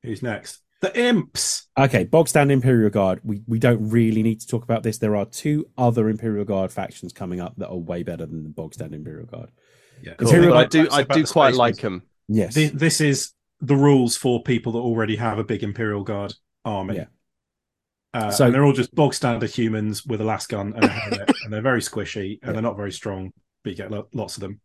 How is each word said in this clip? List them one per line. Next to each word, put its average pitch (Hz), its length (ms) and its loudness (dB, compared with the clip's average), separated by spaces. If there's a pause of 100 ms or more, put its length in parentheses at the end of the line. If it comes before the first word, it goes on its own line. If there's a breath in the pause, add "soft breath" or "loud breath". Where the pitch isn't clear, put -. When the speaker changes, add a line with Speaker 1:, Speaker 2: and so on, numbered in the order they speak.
Speaker 1:
Who's 110 200 -8
next? - 380 -8 (200)
The 185 160 -4
Imps. - 680 -2 (100)
Speaker 2:
Okay, 127 280 4
bog 165 220 4
standard 143 260 4
Imperial 120 380 4
Guard. 95 320 2
We, 104 240 -6
we 113 120 -2
don't 113 300 2
really 113 340 2
need 110 180 0
to - 60 -18
talk 117 160 -4
about 113 200 -2
this. 110 160 -4
There 104 160 0
are 98 100 -2
two 151 420 -4 (100)
other 120 300 2
Imperial 107 380 -2
Guard 95 260 -2
factions - 400 -10
coming 90 300 -8
up 87 160 -10
that 95 120 -10
are 92 80 -10
way 87 260 -8
better 82 220 -10
than 78 180 -12
the 78 60 -12
bog 78 260 -14
standard 78 220 -12
Imperial 78 280 -14
Guard. - 240 -18 (540 soft breath)
Speaker 1:
Yeah, - 160 -16
Speaker 2:
Imperial 170 320 8
Speaker 3:
But 123 60 8
I - 40 10
Speaker 2:
Guard 120 80 4
Speaker 3:
do, 160 220 6
I 143 100 4
Speaker 1:
about 135 140 0
Speaker 3:
do 151 100 4
Speaker 1:
the - 80 -8
Speaker 3:
quite 143 160 6
Speaker 1:
Space 127 80 2
Speaker 3:
like 117 260 0
Speaker 1:
Marines. - 20 -6 (180)
Speaker 3:
'em. - 0 - (240)
Speaker 2:
Yes. 107 260 0
Speaker 1:
Thi-, 151 140 2
this 147 340 0
is 143 300 0 (300)
the 139 140 2
rules 135 420 6
for 120 260 0
people 117 300 -2
that 117 60 -2
already 113 360 0
have 110 240 -2
a 107 40 -4
big 107 200 -4
Imperial 104 400 -4
Guard 101 320 -8 (300)
army. 98 320 -6
Speaker 2:
Yeah. 78 80 -10 (1080)
Speaker 1:
Uh, 110 160 -4
Speaker 2:
So 127 160 4
Speaker 1:
and 120 80 6
they're 139 120 4
all 139 80 6
just - 200 -2
bog 147 220 2
standard 113 340 -2
humans 110 560 -4
with 110 160 -6
a 107 40 -2
las 110 200 -4
gun 104 300 -8
and 117 80 2
a 254 60 4
helmet, - 480 -4
Speaker 2:
<laughs> - 80 -14
Speaker 1:
and 107 60 -10
they're 107 120 -6
very 123 180 0
squishy, 101 520 -8
and - 100 -14
Speaker 2:
Yeah. 113 80 -8
Speaker 1:
they're 110 100 -4
not 110 160 -4
very 101 140 -8
strong, 95 400 -10 (320)
but 104 80 -8
you 87 60 -10
get 98 120 -12
lo-, 104 240 -10
lots 104 240 -8
of 101 40 -12
them. 98 240 -12